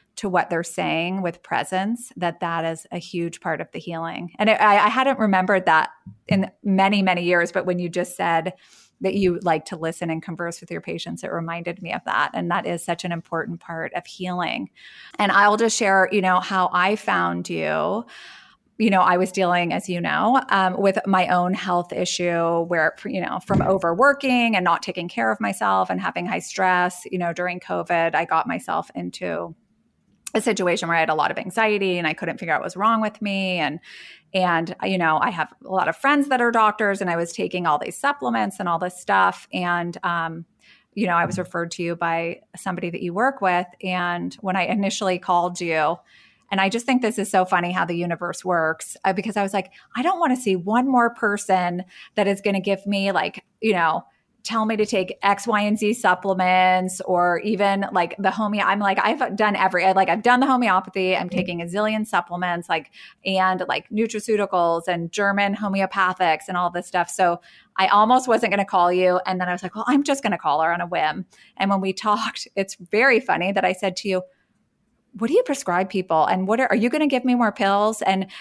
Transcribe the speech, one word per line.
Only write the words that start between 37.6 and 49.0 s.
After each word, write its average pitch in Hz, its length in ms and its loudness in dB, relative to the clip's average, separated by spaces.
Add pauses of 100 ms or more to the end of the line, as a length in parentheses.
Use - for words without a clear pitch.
all 151 140 2
these - 180 -8
supplements 240 640 -2
and 190 80 -4
all 170 100 0
this 180 220 -6
stuff. 190 540 0
And, 175 500 -2
um, 165 400 -4 (500)
you 196 140 -2
know, 175 80 2
I 170 100 4
was 175 140 -4
referred 170 320 -6
to 180 120 -8
you 170 120 -2
by 170 460 -4 (160)
somebody 175 320 -6
that 170 120 -8
you 175 120 -6
work 262 260 0
with. 180 280 0 (140)
And 175 600 -4
when 190 160 -2
I 185 60 0
initially 190 560 0
called 175 420 0
you, 160 340 0 (560)
and 196 80 0
I 190 80 2
just 233 180 -4
think 254 160 2
this 220 160 -2
is - 140 -4
so 185 140 4
funny 175 260 0
how 180 140 -2
the 170 100 -4
universe 175 480 -4
works, 165 640 -2